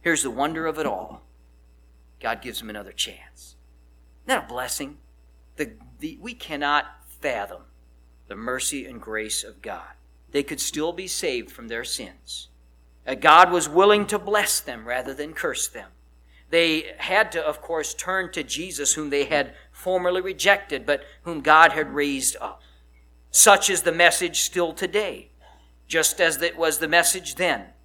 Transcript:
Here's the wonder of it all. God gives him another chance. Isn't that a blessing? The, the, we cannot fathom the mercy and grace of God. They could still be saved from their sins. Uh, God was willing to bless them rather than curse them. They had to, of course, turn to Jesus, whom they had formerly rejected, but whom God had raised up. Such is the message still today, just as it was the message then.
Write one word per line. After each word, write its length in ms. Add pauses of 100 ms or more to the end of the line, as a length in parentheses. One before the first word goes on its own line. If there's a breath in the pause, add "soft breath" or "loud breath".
Here's 220
the 60
wonder 380
of 100
it 80
all. 380 (960)
God 220
gives 200
him 80
another 220
chance. 640 (720)
Isn't 140
that 60
a 80
blessing? 440 (580)
The, 160 (280)
the, 220
we 120
cannot 520 (340)
fathom 440 (640)
the 80
mercy 500
and 160
grace 420
of 180
God. 320 (380)
They 120
could 160
still 340
be 140
saved 440
from 160
their 160
sins. 640 (600)
Uh, 80
God 360
was 160
willing 400
to 120
bless 400
them 280
rather 280
than 180
curse 340
them. 220 (600 soft breath)
They 460
had 340
to, 140
of 160
course, 320
turn 400
to 100
Jesus, 500
whom 160
they 140
had 320 (160 loud breath)
formerly 500
rejected, 640
but 180 (200 loud breath)
whom 180
God 300
had 240
raised 440
up. 220 (680 soft breath)
Such 380
is 140
the 80
message 500
still 320
today, 580 (560 soft breath)
just 320
as 220
it 160
was 200
the 120
message 460
then. 320 (180)